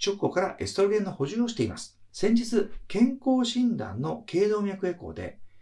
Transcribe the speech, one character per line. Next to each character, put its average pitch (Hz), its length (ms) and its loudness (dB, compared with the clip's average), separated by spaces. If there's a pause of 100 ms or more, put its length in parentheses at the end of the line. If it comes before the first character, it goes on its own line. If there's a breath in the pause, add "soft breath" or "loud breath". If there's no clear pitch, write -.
直 196 120 0
後 - 160 0
か 180 100 2
ら - 180 -2
エ - 60 -4
ス - 80 -8
ト - 80 2
ロ 202 80 4
ゲ 214 80 2
ン 202 60 2
の 185 80 -4
補 139 160 -2
充 226 160 0
を 240 40 0
し 233 60 -6
て - 100 0
い 101 60 0
ま - 80 -10
す。 - 220 -16 (120)
先 220 220 2
日、 233 380 2 (160 loud breath)
健 254 360 2
康 254 240 2
診 240 300 2
断 101 240 -6
の 160 240 -4
頸 196 240 2
動 214 140 2
脈 196 240 -2
エ 175 80 -2
コ - 140 -12
ー - 40 -10
で、 - 260 -10 (220)